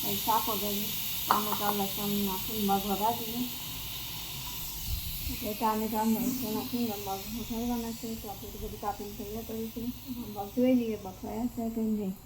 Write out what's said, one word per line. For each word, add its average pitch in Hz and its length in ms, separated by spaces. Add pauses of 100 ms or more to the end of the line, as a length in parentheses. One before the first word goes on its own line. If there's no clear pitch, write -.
એ 202 120
શાક - 340
વઘારીએ. 208 400 (300)
ટામેટાં, 208 580
લસણ 202 480
નાખીને 202 400
મગ 196 200
વઘારી 220 400
દઈએ. 240 220 (1800)
એટલે 226 260
ટામેટાં, 220 540
મરચાં 226 460
નાખીને 220 440
મગ 196 220 (120)
વઘારવાના 233 600
છે. 226 240
તો 220 140
આપણે 202 200
તો 208 80
બધું 208 240
કાપીને 202 280
તૈયાર 214 340
કર્યું 226 280
છે. 240 80 (300)
મગ 208 460
જોઈ 254 200
લઈએ, 226 220
બફાયા 208 480
છે 233 240
કે 226 120
નહીં. 208 340 (100)